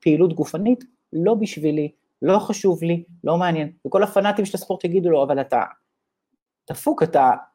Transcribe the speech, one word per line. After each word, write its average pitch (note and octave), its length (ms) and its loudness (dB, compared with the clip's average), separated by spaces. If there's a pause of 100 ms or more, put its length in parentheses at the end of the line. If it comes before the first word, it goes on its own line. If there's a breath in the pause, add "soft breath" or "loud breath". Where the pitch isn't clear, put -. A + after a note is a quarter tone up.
פעילות E3 320 4
גופנית, G3+ 520 -2 (280)
לא F3 220 0
בשבילי, D3+ 580 -2 (300)
לא F#3 160 4
חשוב G3 440 0
לי, E3+ 220 -2 (200)
לא D#3 120 0
מעניין." E3 360 -2 (140)
וכל F#3+ 160 0
הפנאטים G3+ 420 0
של G3 100 -6
הספורט F#3+ 300 -6
יגידו F3 260 0
לו, D3+ 120 4
"אבל C#3 180 0
אתה B2+ 220 -2 (1080)
דפוק, C#4+ 320 -2
אתה C#3+ 280 4 (240)